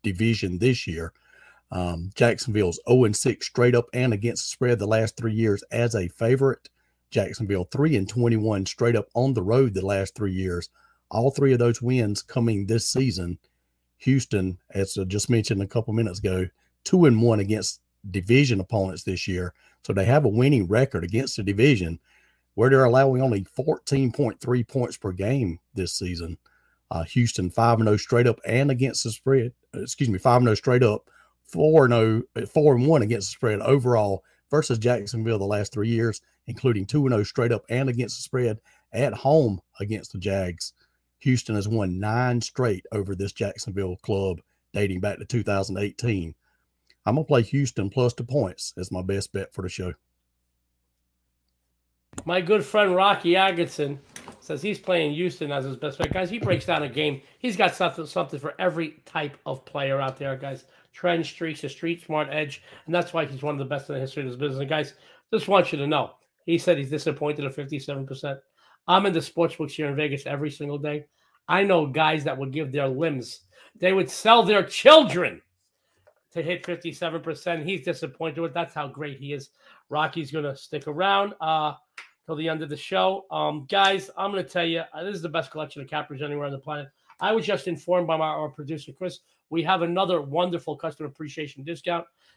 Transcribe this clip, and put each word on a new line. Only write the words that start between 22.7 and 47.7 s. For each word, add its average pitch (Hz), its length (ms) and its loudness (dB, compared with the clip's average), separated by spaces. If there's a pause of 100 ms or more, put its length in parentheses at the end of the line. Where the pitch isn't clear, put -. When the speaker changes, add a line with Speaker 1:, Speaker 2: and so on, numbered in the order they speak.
Speaker 1:
allowing 127 380 4
only 113 220 0
fourteen 135 680 -2
point 123 280 -2
three 123 240 0
points - 340 -4
per 101 140 -6
game 98 480 -2 (140)
this 90 200 -4
season. 87 440 -6 (540)
Uh, 82 120 -4
Houston 104 460 0
five 117 300 4
and 110 100 4
oh 104 80 4
straight 120 300 2
up 117 180 0
and 131 240 2
against 131 340 -2
the 117 80 -6
spread. 127 400 0 (220)
Excuse - 360 -4
me, 95 100 0
five 123 220 6
and 123 80 6
oh 107 60 4
straight 123 280 4
up, 110 260 2 (340)
four 156 420 6
and 120 80 6
oh, 110 280 4 (140)
uh, - 100 -4
four 147 300 6
and 120 100 2
one 151 160 6
against 104 280 -2
the - 40 -10
spread 107 280 -2
overall 117 640 2 (280)
versus 143 260 0
Jacksonville 110 640 0
the 98 60 -4
last 104 260 -2
three 107 180 -2
years, 113 320 0 (260)
including 117 380 0
two 147 200 0
and 127 80 2
oh 104 100 2
straight 113 280 0
up 107 180 -2
and 127 200 0
against 120 280 -4
the - 60 -14
spread 120 360 -2 (320)
at 113 220 -2
home 127 480 2 (180)
against 101 320 -8
the - 60 -10
Jags. 92 560 -4 (460)
Houston 123 360 0
has 101 120 -2
won 101 320 -2
nine 120 420 0
straight 110 500 -2
over 101 240 -4
this 95 180 -6
Jacksonville 95 640 -6
club 98 440 -2 (320)
dating 95 260 0
back 101 200 -4
to - 60 -14
two 117 180 -2
thousand 98 340 -2
eighteen. 101 560 -4 (720)
I'm 110 100 2
gonna 156 100 0
play 127 180 4
Houston 127 460 -2